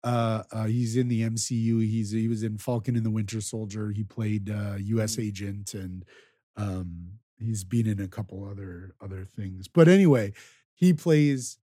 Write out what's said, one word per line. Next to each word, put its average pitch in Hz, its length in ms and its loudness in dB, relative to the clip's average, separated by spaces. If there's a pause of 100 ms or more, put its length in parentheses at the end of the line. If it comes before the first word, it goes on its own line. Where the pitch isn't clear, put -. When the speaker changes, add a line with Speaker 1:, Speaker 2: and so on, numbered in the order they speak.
Speaker 1:
uh, 113 400 0 (100)
uh, 110 140 -4
he's 113 320 0
in 123 100 2
the 113 140 0
M 113 160 -2
C - 160 -4
U. 113 240 2
He's, 110 320 0
he 113 180 -2
was 113 140 -2
in 107 160 -4
Falcon 120 360 -2
and 113 120 0
the 110 40 0
Winter 110 300 -4
Soldier. 107 500 -8
He 104 140 -4
played, 107 460 -4
uh, 104 280 -6
U 107 220 0
S 107 160 -2
Speaker 2:
Mm. 113 100 -4
Speaker 1:
agent, 101 460 -8
and, 92 320 -10 (540)
um, 92 640 -8 (180)
he's 110 260 -6
been 117 220 0
in 107 120 -2
a 98 80 -4
couple 98 380 -10
other, 95 560 -12
other 95 240 -10
things. 92 420 -10
But 165 220 8
anyway, 147 460 8 (400)
he 180 180 6
plays 147 680 2